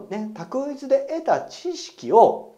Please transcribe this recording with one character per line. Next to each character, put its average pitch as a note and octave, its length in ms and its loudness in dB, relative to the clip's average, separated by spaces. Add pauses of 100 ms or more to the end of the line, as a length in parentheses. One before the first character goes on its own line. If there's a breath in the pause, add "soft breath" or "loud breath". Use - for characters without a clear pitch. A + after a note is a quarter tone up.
ね、 G#3+ 260 -8
択 C4 360 -6
一 C4+ 160 -12
で C4+ 220 2
得 D#4+ 160 -6
た D3 160 2
知 - 360 -8
識 - 360 -8
を F3+ 460 4